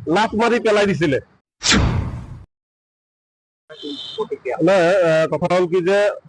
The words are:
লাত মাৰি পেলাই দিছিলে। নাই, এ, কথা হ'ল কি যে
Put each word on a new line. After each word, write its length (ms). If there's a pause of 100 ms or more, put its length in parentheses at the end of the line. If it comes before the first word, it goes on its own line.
লাত 260
মাৰি 260
পেলাই 260
দিছিলে। 340 (3500)
নাই, 160
এ, 480
কথা 280
হ'ল 120
কি 140
যে 300 (180)